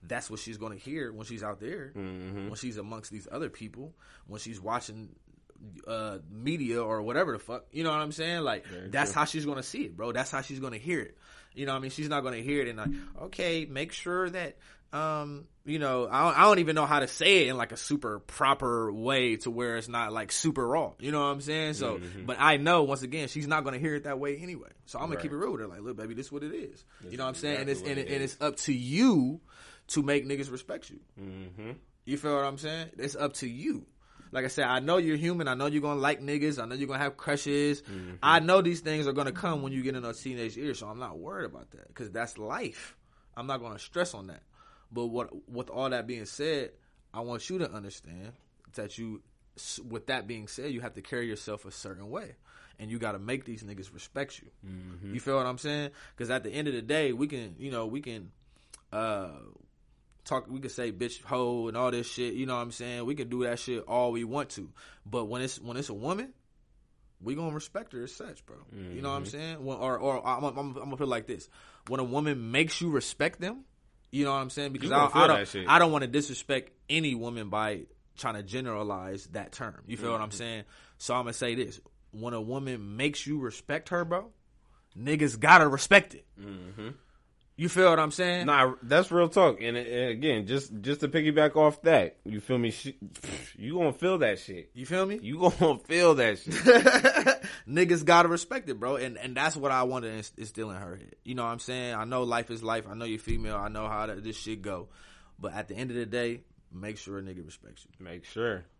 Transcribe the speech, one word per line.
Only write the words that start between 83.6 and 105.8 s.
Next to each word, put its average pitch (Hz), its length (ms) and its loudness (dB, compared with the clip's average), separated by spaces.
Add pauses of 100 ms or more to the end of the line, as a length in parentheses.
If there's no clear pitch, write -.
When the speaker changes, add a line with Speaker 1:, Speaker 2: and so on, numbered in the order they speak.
Speaker 1:
her, 175 160 0
bro, 180 260 -2 (680)
niggas 139 420 2
gotta 160 280 12
respect 180 460 6
it. - 120 -14 (140)
Speaker 2:
Mm-hmm. 101 480 -10 (640)
Speaker 1:
You 165 140 0
feel 180 220 8
what 160 100 8
I'm 151 100 4
saying? 180 360 0
Speaker 2:
Nah, 135 260 8 (100)
that's 147 300 6
real 175 160 8
talk. 165 320 8
And, 117 160 -2
and 120 340 0
again, 117 360 2
just, 135 340 -2
just 139 200 -2
to 147 80 0
piggyback 151 460 4
off 151 280 6
that, 135 420 6
you 107 160 -4
feel 127 160 0
me? 117 140 2
She, 131 260 -8 (600)
you 120 180 -6
gonna 170 180 4
feel 185 260 2
that 110 200 4
shit. 90 340 -12
Speaker 1:
You 123 140 -12
feel 185 180 2
me? 202 180 -2
Speaker 2:
You 127 160 -4
gonna 170 400 6
<laughs> - 80 -14
feel 170 280 8
that 113 240 4
shit. 160 160 -6
Speaker 1:
<laughs> 247 1120 8
Niggas 165 360 4
gotta 175 240 10
respect 170 400 -2
it, 113 120 -4
bro. 127 160 0
And, 127 220 -4
and 127 180 -6
that's 156 200 0
what 143 140 0
I 127 140 4
wanna 127 240 -2
inst-, 110 300 -10
instill 110 320 -8
in 95 60 -10
her 92 200 -10
head. - 180 -18 (100)
You 127 100 -8
know 123 100 -4
what 117 60 -2
I'm 117 80 -6
saying? 123 360 -6
I 107 100 -4
know 127 180 0
life 117 280 -2
is 113 120 -8
life. 113 260 -2
I 98 60 -10
know 117 100 -8
you're 110 140 -4
female. 110 380 -2
I 101 120 -4
know 107 180 -6
how 107 200 -4
that, 101 180 -8
this 110 120 -8
shit 107 260 -8
go. 92 260 -8 (500)
But 90 160 -8
at 104 140 -6
the 98 80 -10
end 127 140 -6